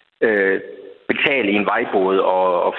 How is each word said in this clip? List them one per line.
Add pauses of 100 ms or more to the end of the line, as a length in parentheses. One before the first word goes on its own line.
(200)
øh, (480)
betale
i
en
vejbåd,
og,
og